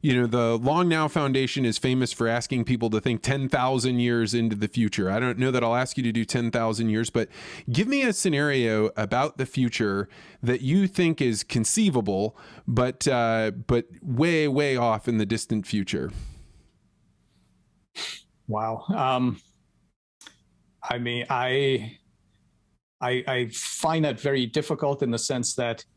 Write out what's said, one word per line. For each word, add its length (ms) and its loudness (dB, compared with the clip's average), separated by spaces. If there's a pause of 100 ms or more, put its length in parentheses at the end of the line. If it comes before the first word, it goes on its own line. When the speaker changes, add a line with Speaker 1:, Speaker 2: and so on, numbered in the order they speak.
Speaker 1:
You 180 4
know, 60 4
the 320 2
Long 320 2
Now 180 2
Foundation 580 0
is 120 0
famous 340 0
for 160 0
asking 360 0
people 260 0
to 100 2
think 220 -2
ten 260 -2
thousand 520 0
years 340 2
into 220 0
the 120 -2
future. 200 0 (240)
I 80 0
don't 180 0
know 140 2
that 120 2
I'll 120 2
ask 220 -2
you 60 -2
to 80 0
do 140 0
ten 240 -2
thousand 400 0
years, 200 0
but 200 -2 (420)
give 160 2
me 160 0
a 100 2
scenario 840 2
about 420 -2
the 80 -2
future 600 0 (340)
that 200 0
you 260 2
think 340 0
is 220 0
conceivable, 920 0 (300)
but, 400 0
uh, 440 2
but 340 0 (160)
way, 460 2
way 300 2
off 300 0
in 100 2
the 80 2
distant 420 -2
future. 440 -2 (2250)
Speaker 2:
Wow. 400 -4
Um, 540 0 (1400)
I 180 -4
mean, 300 -4
I, 680 0 (1040)
I, 260 -2
I 240 -2
find 540 -2
that 160 -2
very 240 2
difficult 580 -2
in 80 0
the 80 0
sense 360 -4
that 280 -2 (140)